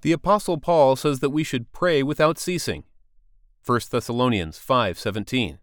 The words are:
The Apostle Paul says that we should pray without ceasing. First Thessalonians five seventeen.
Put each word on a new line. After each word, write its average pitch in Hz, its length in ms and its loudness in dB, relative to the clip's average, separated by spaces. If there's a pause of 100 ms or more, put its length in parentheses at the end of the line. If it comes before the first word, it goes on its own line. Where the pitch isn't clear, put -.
The 151 100 2
Apostle 185 440 0
Paul 139 400 4
says 139 240 -2
that 143 80 0
we 151 160 0
should 123 280 -6
pray 165 300 0
without 151 360 0
ceasing. 151 460 -4 (760)
First 120 300 -2
Thessalonians 117 680 0
five 113 420 0
seventeen. 107 640 -4